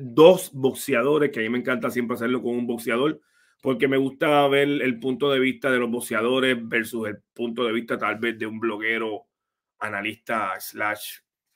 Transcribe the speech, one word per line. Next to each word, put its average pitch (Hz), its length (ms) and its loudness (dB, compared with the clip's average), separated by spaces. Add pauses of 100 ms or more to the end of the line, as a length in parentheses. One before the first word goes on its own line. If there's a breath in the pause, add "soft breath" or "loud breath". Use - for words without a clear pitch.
dos 147 520 8
boxeadores, 135 800 0
que 120 100 -6
a - 20 -2
mí 110 80 -4
me 123 80 -2
encanta 123 320 -4
siempre 120 240 -4
hacerlo 117 280 -2
con 120 140 -2
un 120 100 -4
boxeador, 123 540 -2 (400)
porque 131 280 0
me 135 80 2
gusta 143 520 2
ver 139 200 4
el 131 320 0
punto 127 300 -2
de 135 100 2
vista 131 300 0
de 127 80 2
los 120 120 -2
boxeadores 120 640 0 (120)
versus 113 400 -4
el 101 100 -10 (160)
punto 117 300 -4
de 110 80 0
vista 117 260 -4
tal 107 200 -4
vez 113 200 -4
de 110 80 -6
un 110 140 -8
bloguero, 110 640 -4 (540)
analista, 104 800 -6
slash, - 580 -8 (380)